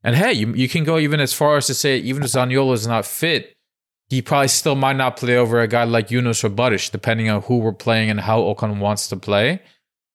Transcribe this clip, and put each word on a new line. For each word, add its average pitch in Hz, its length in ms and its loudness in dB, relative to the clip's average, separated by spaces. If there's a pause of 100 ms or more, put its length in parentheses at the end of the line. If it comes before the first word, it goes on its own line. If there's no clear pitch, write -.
And 120 120 0
hey, 208 180 2
you, 113 200 -2
you 127 160 0
can 165 160 0
go 160 120 2
even 151 220 0
as 139 140 0
far 147 240 2
as 135 100 0
to 135 60 -2
say, 135 240 0
even 131 260 -4
if 127 80 -2
Zaniolo 127 420 2
is 113 140 -2
not 113 180 -2
fit, - 500 -4 (540)
he 127 120 -2
probably 139 260 2
still 139 280 0
might 135 200 2
not 131 220 -2
play 123 200 0
over 117 220 2
a 117 80 2
guy 120 160 2
like 117 260 0
Yunus 120 340 0
or 110 60 0
Badish, 110 400 0
depending 110 400 -2
on 104 140 0
who 123 160 0
we're 110 140 0
playing 110 360 0
and 104 120 -2
how 113 200 0
Okan 104 380 -2
wants 101 300 -2
to 98 80 -8
play. 104 440 0 (540)